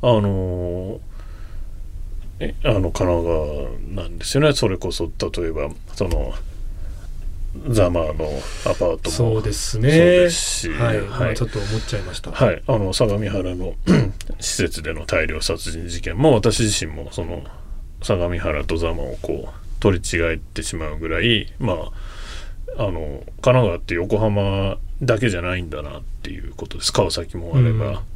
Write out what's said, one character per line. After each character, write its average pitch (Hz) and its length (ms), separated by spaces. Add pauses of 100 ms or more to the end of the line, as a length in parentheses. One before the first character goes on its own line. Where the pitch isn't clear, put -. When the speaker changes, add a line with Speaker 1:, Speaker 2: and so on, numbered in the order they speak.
Speaker 1:
あ 127 40
の 113 140 (720)
ー、 - 40 (1400)
え、 - 240
あ 131 100
の、 92 180
神 87 320
奈 - 20
川 76 440 (260)
な 90 120
ん - 120
で - 60
す - 120
よ 143 60
ね。 151 100
そ 120 140
れ 95 100
こ 90 140
そ、 87 140
例 82 440
え - 20
ば、 73 180 (260)
そ - 120
の、 78 280 (1300)
ザ 104 200
マ 87 120
の 78 100 (540)
ア - 100
パ - 100
ー 85 120
ト - 120
も 80 60
Speaker 2:
そ 113 240
う - 20
で 104 120
す - 260
ね。 120 100
Speaker 1:
そ 151 80
う - 20
で 180 300
す - 300
し、 85 100
Speaker 2:
は 117 240
い。 107 60
Speaker 1:
は 101 40
い。 98 40
Speaker 2:
ま - 220
あ、 - 40
ち - 80
ょ 117 60
っ - 20
と - 80
思 101 80 (140)
っ - 40
ち - 120
ゃ 101 40
い 90 40
ま 82 100
し - 60
た。 80 120
Speaker 1:
は 113 200
い。 - 160
あ 127 100
の、 95 160
相 104 240
模 107 80
原 95 300
の 90 180 (320)
<clears throat> - 340
施 - 180
設 82 260
で 78 100
の 78 140
大 80 180
量 78 160
殺 82 300
人 82 160
事 85 140
件 82 140
も、 139 180
私 110 260
自 104 260
身 78 80
も 76 180
そ 87 140
の、 87 180 (600)
相 87 260
模 87 80
原 78 280
と 80 120
ザ 82 160
マ 78 80
を 64 220
こ - 260
う、 - 40 (260)
取 95 200
り - 80
違 85 140 (120)
え 80 40
て - 240
し - 140
ま 80 140
う 76 100
ぐ 80 80
ら 82 160
い、 113 340
ま 110 160 (1040)
あ、 117 60
あ 98 80
の、 76 340
神 - 160
奈 127 240
川 87 120
っ - 40
て - 140
横 98 240
浜 98 580 (240)
だ 123 160
け 113 140
じ 90 80
ゃ - 20
な 90 160
い 87 60
ん 80 80
だ 73 100
な 73 160
っ - 40 (200)
て - 80
い - 120
う - 120
こ - 140
と - 100
で - 60
す。 - 100
川 95 160
崎 - 280
も 85 180
あ 135 40
れ 117 140
ば 71 300 (120)